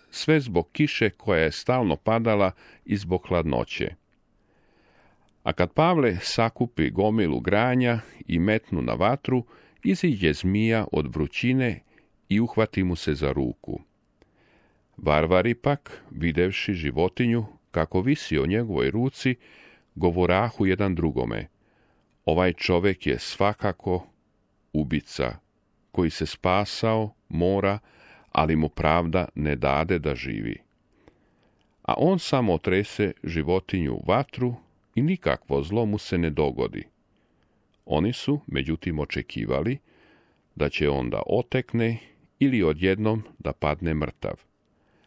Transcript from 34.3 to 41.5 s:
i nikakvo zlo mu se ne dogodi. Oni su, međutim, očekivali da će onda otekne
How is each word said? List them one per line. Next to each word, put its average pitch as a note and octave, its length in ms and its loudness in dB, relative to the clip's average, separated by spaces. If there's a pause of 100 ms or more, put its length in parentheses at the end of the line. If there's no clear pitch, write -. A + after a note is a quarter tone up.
i C#3+ 60 2
nikakvo D2 600 0
zlo G#2+ 220 -2
mu G#2 120 -2
se - 200 -4
ne E2+ 120 2
dogodi. B1+ 540 -2 (1000)
Oni F#2 280 2
su, C#3+ 340 -2
međutim, D2+ 520 -4
očekivali C#2+ 800 -4 (800)
da D2 140 0
će D2 200 0
onda B1 360 -2
otekne A#2 720 -2 (420)